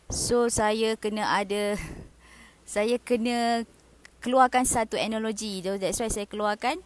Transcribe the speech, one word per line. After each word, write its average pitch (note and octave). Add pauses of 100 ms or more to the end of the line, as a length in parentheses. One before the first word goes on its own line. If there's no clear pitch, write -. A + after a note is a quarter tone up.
(100)
so, A#3
saya A3
kena G#3+
ada, G3+ (400)
<laughs> -
saya A#3
kena A#3 (560)
keluarkan B3+
satu A3+
analogi. G#3+
So, G3
that's F#3+
why A3
saya G#3
keluarkan G#3+